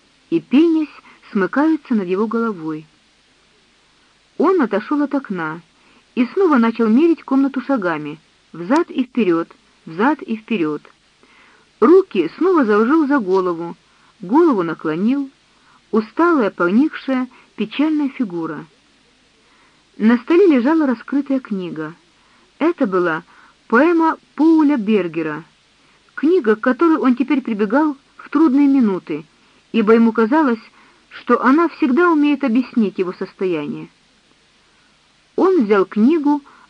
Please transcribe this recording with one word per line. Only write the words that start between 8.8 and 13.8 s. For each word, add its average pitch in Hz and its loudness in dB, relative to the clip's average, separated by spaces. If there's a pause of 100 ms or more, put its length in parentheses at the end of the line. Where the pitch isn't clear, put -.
и 262 -4
вперёд, 170 -2 (360)
взад 214 -2
и 226 -8
вперёд. 165 -6 (1000)
Руки 247 4
снова 330 2
заложил 226 2
за 285 0
голову, 180 -2 (440)